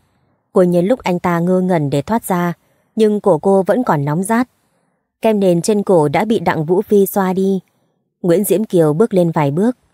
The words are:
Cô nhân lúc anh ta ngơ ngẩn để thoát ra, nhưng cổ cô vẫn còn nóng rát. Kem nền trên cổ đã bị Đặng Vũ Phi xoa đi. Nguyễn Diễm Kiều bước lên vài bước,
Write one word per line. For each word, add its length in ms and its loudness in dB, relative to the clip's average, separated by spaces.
Cô 100 4
nhân 240 0
lúc 140 -2
anh 180 -4
ta 200 -2
ngơ 220 0
ngẩn 300 -2
để 120 -2
thoát 220 -4
ra, 280 -2
nhưng 240 2
cổ 180 2
cô 240 2
vẫn 200 0
còn 220 0
nóng 180 -2
rát. 260 -2
Kem 200 0
nền 220 2
trên 200 0
cổ 260 2
đã 160 -2
bị 140 0
Đặng 260 -2
Vũ 180 0
Phi 240 2
xoa 260 -2
đi. 280 -2
Nguyễn 220 2
Diễm 200 0
Kiều 280 2
bước 220 0
lên 160 2
vài 200 0
bước, 260 -2